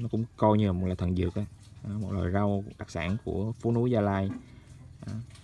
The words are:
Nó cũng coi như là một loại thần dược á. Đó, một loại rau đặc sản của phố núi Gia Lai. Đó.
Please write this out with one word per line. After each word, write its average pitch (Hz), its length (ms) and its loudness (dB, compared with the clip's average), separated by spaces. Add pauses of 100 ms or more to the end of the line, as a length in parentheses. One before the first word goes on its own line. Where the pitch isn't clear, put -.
Nó 117 120 -4
cũng 113 120 0 (120)
coi 107 220 6
như 107 80 4
là 95 60 2
một 90 120 0
loại 92 120 0
thần 90 200 2
dược 90 180 2
á. 101 80 -2 (420)
Đó, 104 60 -6 (100)
một 95 120 -4
loại 90 180 0
rau 101 340 2 (140)
đặc - 120 -12
sản 87 340 -2
của 98 280 -2
phố 117 200 0
núi 120 180 2
Gia 117 100 4
Lai. 98 300 2 (760)
Đó. 101 60 -8 (320)